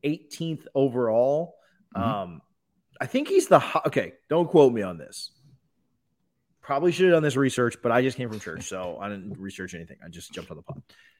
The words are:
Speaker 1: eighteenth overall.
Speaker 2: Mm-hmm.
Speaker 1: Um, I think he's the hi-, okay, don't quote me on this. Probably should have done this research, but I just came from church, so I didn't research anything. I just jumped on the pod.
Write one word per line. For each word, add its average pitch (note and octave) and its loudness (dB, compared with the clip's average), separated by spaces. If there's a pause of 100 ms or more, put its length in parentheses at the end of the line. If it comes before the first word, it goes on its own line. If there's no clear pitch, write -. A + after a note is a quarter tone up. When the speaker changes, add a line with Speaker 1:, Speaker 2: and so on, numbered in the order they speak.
Speaker 1:
eighteenth D#3+ -6
overall. C3 2 (420)
Speaker 2:
Mm-hmm. A2+ 0
Speaker 1:
Um, F#2 -8 (580)
I B2+ -4
think D4 -4
he's G4 2
the E3 8
hi-, D3+ 0
okay, G#2 -2 (160)
don't E3 0
quote C#3+ 8
me A2+ -2
on F2+ -6
this. - -18 (1300)
Probably D3+ 0
should F#3 4
have F3 8
done D#3+ 6
this C#3+ 0
research, B2 2
but A#2+ 0
I B2 4
just C3 -2
came B2 -6
from G#2+ -8
church, F#2 -12
so F#2 -8
I G2+ -8
didn't G2+ -12
research F#2+ -10
anything. E2+ -16
I E2 -18
just F2 -18
jumped F2 -12
on D#2 -14
the - -20
pod. - -14 (380)